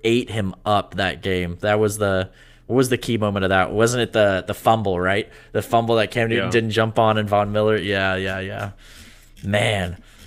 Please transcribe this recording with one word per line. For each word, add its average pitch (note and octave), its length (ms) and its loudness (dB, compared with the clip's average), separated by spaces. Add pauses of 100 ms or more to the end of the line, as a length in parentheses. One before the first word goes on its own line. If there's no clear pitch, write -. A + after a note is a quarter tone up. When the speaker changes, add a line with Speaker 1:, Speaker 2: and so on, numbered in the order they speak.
Speaker 1:
ate A#2 280 0
him G2 240 -4 (100)
up G2+ 300 0
that F2+ 260 -4
game. F2+ 400 -4
That G#2 180 2
was G#2+ 200 0
the, F#2+ 320 0 (360)
what A2+ 80 -2
was B2+ 140 4
the B2 80 0
key A#2+ 200 -2
moment G2+ 280 0
of F#2 40 2
that? F#2+ 220 2
Wasn't A#2 300 2
it A2+ 100 -4
the, G2 340 2
the G#2 80 -4
fumble, G2+ 460 2
right? F#2+ 300 0 (240)
The G#2+ 80 -2
fumble A2+ 340 0
that G#2 160 2
Cam A#2 180 -2
Newton G2+ 180 0
Speaker 2:
Yeah. - 40 -4
Speaker 1:
didn't A2+ 200 0
jump A2 280 0
on A2 180 4
and G#2 120 -2
Von G#2 240 0
Miller. G#2+ 240 2
Yeah, F#2+ 400 -2
yeah, F#2+ 240 -4
yeah. G2+ 300 -10 (720)
Man, G2+ 560 -2 (300)